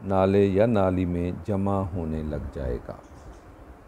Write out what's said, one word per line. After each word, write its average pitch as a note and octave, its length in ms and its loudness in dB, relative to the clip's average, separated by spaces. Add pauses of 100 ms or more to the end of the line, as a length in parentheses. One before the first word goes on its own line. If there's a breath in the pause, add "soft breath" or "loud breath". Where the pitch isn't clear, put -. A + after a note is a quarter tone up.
नाले G2 420 4
या G2 200 4
नाली F#2+ 400 2
में F2 400 -4
जमा G2 380 0
होने E2 380 -4
लग D2 300 -6
जाएगा B1+ 480 -8 (880)